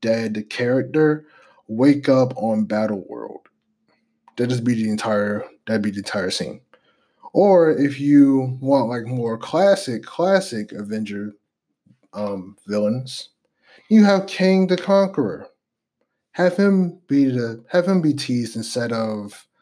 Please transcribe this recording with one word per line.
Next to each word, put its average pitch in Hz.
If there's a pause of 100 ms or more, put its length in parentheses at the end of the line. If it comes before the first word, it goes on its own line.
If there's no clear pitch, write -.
dead 113
character 139 (420)
wake 131
up 131
on 110
Battle 107
World. - (880)
That'd 123
just 120
be 120
the 110
entire, 104 (220)
that'd 110
be 104
the 98
entire 95
scene. - (720)
Or 180
if 135
you 135
want, 131
like, 120
more 117
classic, 160
classic 180
Avenger, 104 (800)
um, 101 (100)
villains, 107 (600)
you 214
have 196
Kang 190
the 180
Conqueror. 190 (840)
Have 180
him 190 (100)
be 139
the, 117
have 180
him 185
be 151
teased 120
instead 117
of 107 (140)